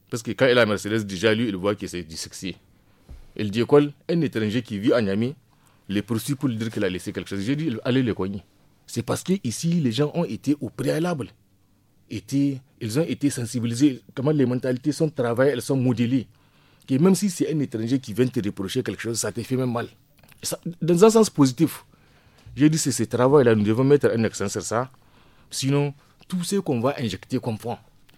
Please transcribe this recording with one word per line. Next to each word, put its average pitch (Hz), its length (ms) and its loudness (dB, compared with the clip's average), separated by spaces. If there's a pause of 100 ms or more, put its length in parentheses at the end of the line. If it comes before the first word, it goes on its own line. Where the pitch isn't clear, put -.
Parce 120 120 -8
que 117 100 -8
quand 131 140 2
il 123 60 6
a 123 40 6
la 120 100 6
Mercedes, 104 400 -2
déjà, 98 280 2
lui, 117 140 0
il 98 80 -4
voit 101 180 0
que 98 140 -8
c'est 87 160 -8
du 80 140 -14
succès. - 380 -12 (840)
Il 107 120 -4
décolle, 143 440 4 (160)
un 170 100 2
étranger 117 420 0
qui 104 160 -8
vit 110 140 0
à 120 100 4
Niamey, 107 340 -2 (520)
les 101 140 -2
poursuit 120 340 -4
pour 131 140 -2
lui 110 80 -4
dire 113 120 -4
qu'il 104 140 -4
a 95 60 2
laissé 90 240 -8
quelque 92 160 -8
chose. 98 120 -6
J'ai 127 140 -2
dit, « 147 300 -4
Allez 131 180 2
les 107 100 0
cogner. » 98 300 -4 (440)
C'est 120 160 -6
parce - 200 -4
que 185 100 0 (100)
ici, 143 260 -4
les 151 240 2
gens 143 200 0
ont 165 120 -2
été 135 340 -4
au 120 100 -8
préalable. 147 600 -4 (800)
Été, 135 500 -2 (220)
ils 117 180 -2
ont 170 60 2
été 139 240 -2
sensibilisés. 120 720 0 (120)
Comment 139 180 -2
les 143 140 2
mentalités 127 460 -2
sont 156 180 0
travaillées, 127 440 2
elles 123 80 -4
sont 139 160 -2
modélées. 123 500 0 (580)
Que 135 100 -2
même 180 200 6
si 202 140 0
c'est 147 240 -2
un 156 60 0
étranger 120 400 -2
qui 113 140 -12
vient 127 140 2
te 120 160 -4
reprocher 98 400 -4
quelque 98 180 -6
chose, 113 160 -4
ça 107 140 -4
te 120 120 -8
fait 127 120 -4
même 127 160 -2
mal. 117 160 -4 (560)
Ça, - 160 -8 (220)
dans 175 240 6
un 226 40 10
sens 220 200 6
positif, 139 560 2 (680)
j'ai 143 160 4
dit, « 156 80 0
C'est 143 140 -2
ce 113 120 -2
travail-là, 123 520 6
nous 104 80 2
devons 110 220 2
mettre 139 280 4
un 113 120 0
accent 101 240 -2
sur 98 120 -6
ça. 117 300 -4 (580)
Sinon, 143 440 -2 (340)
tout 180 160 -4
ce 196 140 -2
qu'on 135 240 -2
va 135 180 0
injecter 117 400 -4
comme 113 180 -6
fonds, 110 200 -8 (400)